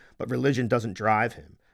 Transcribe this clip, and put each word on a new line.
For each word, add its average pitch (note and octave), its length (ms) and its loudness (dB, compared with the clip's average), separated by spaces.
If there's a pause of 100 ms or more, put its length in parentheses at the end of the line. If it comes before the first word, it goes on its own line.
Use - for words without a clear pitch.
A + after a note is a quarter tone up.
(180)
but A2+ 120 -6
religion B2+ 400 0
doesn't A2+ 240 0
drive G#2+ 400 2
him. - 240 -20 (160)